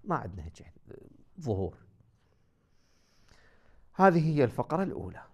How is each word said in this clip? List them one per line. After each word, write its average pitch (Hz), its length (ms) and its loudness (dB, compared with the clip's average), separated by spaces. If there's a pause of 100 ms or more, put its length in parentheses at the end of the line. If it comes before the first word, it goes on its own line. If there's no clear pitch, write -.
ما 170 120 -2
عندنا 95 280 -8
هيك - 280 -16 (680)
ظهور. 98 360 -2 (2250)
هذه 165 380 6
هي 143 100 6
الفقرة 151 380 -2
الأولى. 92 400 -8 (100)